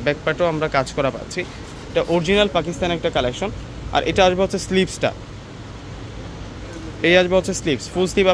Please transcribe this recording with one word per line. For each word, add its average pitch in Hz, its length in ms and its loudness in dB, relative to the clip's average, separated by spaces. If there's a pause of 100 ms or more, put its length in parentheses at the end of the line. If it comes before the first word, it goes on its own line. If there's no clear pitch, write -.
Back 143 180 2
পার্টও 160 280 2
আমরা 156 140 0 (100)
কাজ 165 100 2 (100)
করা 135 200 2
পাচ্ছি। - 240 -8 (500)
এটা 165 120 2 (120)
original 196 420 4
Pakistani 170 420 0
একটা 165 180 0
collection। 131 340 0 (440)
আর 143 160 2
এটা 180 180 4
আসবে 185 160 2
হচ্ছে 185 220 0
স্লিভসটা, 185 440 2 (2000)
এই 175 120 8
আসবে 180 180 4
হচ্ছে 185 220 0
sleeves, 135 320 0
Full 185 200 2
sleeve 196 220 4